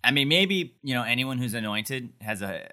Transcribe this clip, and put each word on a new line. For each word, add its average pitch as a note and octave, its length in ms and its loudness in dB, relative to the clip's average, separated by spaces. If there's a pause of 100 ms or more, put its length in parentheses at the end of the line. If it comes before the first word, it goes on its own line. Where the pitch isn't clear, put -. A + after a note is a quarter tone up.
I B2 80 4
mean, C#3 160 4
maybe, F3+ 560 2
you C3 120 -4
know, B2 100 0
anyone B2+ 340 0
who's B2 160 -2
anointed A2+ 640 -4
has G#2 220 -4
a, F#2+ 300 -6